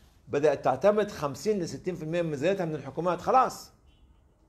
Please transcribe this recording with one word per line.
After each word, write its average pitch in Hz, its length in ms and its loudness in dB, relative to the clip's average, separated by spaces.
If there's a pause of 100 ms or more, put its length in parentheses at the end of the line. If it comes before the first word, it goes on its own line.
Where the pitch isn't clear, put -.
(280)
بدأت 143 360 2
تعتمد 202 460 2
خمسين 156 480 -2
لستين 165 360 -6
في - 80 -10
المية 165 200 -2
من 165 80 0
ميزانيتها 170 360 0
من 156 80 -4
الحكومات، 160 460 -4
خلاص 226 520 2 (760)